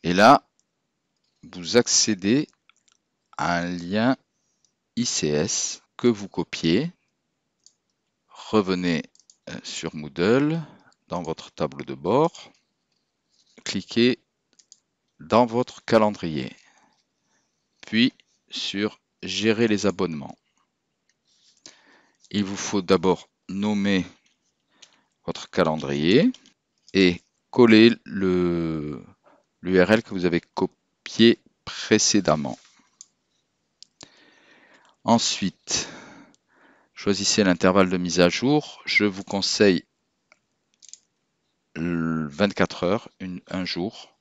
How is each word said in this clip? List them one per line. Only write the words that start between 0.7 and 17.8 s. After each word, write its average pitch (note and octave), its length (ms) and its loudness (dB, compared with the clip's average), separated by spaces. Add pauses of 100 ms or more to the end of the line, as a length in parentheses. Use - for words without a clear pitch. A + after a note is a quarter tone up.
vous E2+ 340 -4
accédez A2+ 720 2 (880)
à F2 200 -2
un E2+ 100 -4
lien F#2+ 500 -2 (800)
I A#2+ 100 -4
C - 220 -4
S - 560 -4 (140)
que - 100 -2
vous G#2 220 -2
copiez. F#2 640 -4 (1400)
Revenez, F2+ 720 -2 (480)
euh, - 140 -14
sur - 320 -12
Moodle, A2 680 -2 (460)
dans E3+ 140 -8
votre - 280 -12
tableau C#2+ 340 -8
de C#2 100 -14
bord. A#2 580 -4 (1120)
Cliquez A#2 560 -2 (960)
dans G#2+ 280 2
votre A#2 380 -6
calendrier, G2+ 720 -2 (1200)